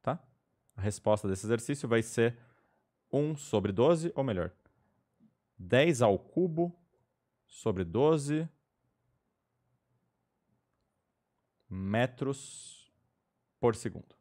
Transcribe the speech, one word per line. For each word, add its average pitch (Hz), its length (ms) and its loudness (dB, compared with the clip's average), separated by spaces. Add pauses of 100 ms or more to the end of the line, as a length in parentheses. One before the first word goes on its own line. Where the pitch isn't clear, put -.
tá? 143 220 -4 (540)
A 104 40 -10
resposta 107 460 0
desse 95 200 -4
exercício 117 420 -2
vai 117 120 2
ser 117 380 0 (720)
um 147 260 -2
sobre 101 360 0
doze, 160 420 2
ou 139 80 -4
melhor, 90 300 -4 (1040)
dez 120 440 2
ao 104 140 6
cubo 170 640 -2 (680)
sobre 95 380 -4
doze 147 640 0 (3250)
metros 120 1200 -4 (640)
por 120 160 4
segundo. - 460 -12